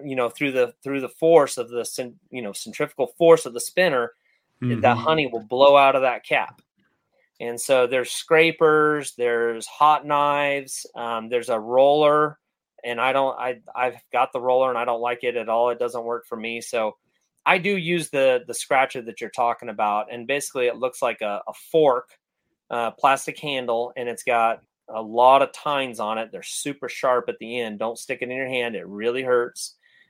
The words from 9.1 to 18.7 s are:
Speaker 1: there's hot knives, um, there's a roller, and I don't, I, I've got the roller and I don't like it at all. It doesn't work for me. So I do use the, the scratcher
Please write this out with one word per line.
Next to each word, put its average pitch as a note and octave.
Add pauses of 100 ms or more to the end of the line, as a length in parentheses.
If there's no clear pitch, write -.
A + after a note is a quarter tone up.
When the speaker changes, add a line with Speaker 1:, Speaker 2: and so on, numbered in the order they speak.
Speaker 1:
there's A#2
hot D3
knives, C#3+
um, A#2
there's A#2+
a A2+
roller, D3 (440)
and A#2+
I C3
don't, C3+
I, B2 (160)
I've B2 (140)
got B2+
the B2+
roller B2+
and B2
I A#2+
don't A#2
like A#2+
it B2
at A2+
all. A#2
It A#2+
doesn't A#2+
work A#2
for -
me. A#2
So A2 (480)
I F3+
do G3
use E3+
the, C3
the A#2+
scratcher C3